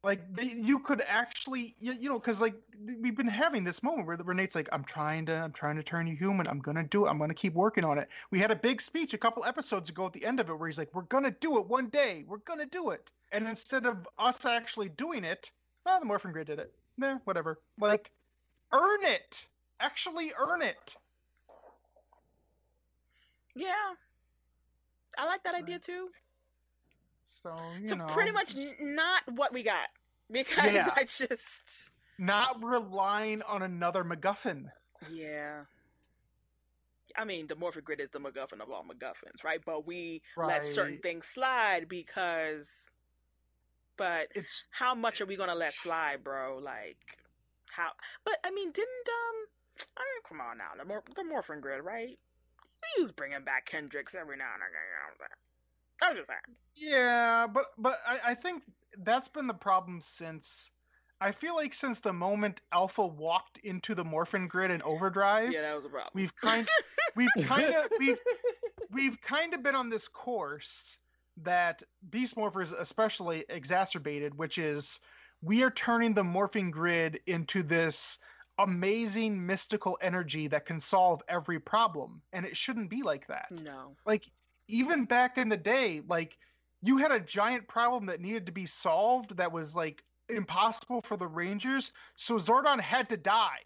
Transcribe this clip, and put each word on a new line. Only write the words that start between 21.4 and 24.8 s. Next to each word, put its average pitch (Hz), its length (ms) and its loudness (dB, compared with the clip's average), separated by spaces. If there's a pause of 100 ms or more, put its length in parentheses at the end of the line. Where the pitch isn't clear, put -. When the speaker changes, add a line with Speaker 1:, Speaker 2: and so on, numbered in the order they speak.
Speaker 2:
Yeah. 381 400 -4 (1200)